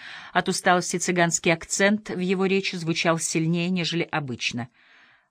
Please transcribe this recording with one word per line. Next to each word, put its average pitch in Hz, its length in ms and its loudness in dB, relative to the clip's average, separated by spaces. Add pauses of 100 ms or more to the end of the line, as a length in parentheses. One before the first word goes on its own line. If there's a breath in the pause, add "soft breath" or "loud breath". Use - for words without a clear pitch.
(320 loud breath)
От 180 160 2
усталости 180 500 2
цыганский 170 540 2
акцент 202 580 0
в 180 80 -4
его 185 280 0
речи 190 300 0
звучал 165 420 0
сильнее, 170 520 0
нежели 170 320 0
обычно. 123 680 -4 (640 soft breath)